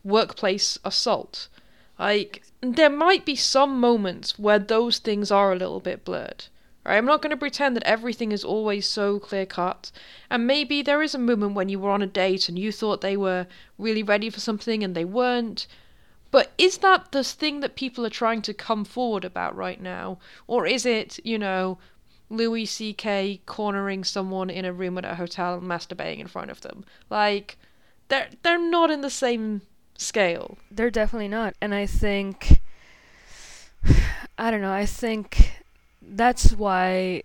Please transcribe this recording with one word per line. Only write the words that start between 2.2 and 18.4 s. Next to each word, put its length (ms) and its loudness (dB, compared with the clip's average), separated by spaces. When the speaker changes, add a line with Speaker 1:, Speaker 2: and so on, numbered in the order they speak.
Speaker 1:
there 260 4
might 380 2
be 100 -2
some 440 2
moments 580 0
where 220 4
those 400 0
things 320 -2
are 200 4
a 60 0
little 220 -6
bit 260 -8
blurred. 400 -8
Right? 140 2
I'm 80 2
not 160 4
gonna 160 -2
pretend 380 -2
that 80 -4
everything 480 -2
is 120 -4
always 440 -2
so 320 -2
clear-cut. 720 -4
And 160 0
maybe 340 0
there 220 2
is 100 -2
a 60 -4
moment 340 2
when 160 -2
you 80 -4
were 140 0
on 100 2
a 60 0
date 420 0
and 80 -8
you 140 -2
thought 300 -2
they 140 -2
were 300 -2
really 240 -2
ready 300 0
for 80 -10
something 440 -4
and 120 -4
they 100 -2
weren't. 600 -2
But 260 6
is 220 4
that 320 4
the 120 0
thing 360 -4
that 160 -6
people 280 -6
are 60 -2
trying 320 -2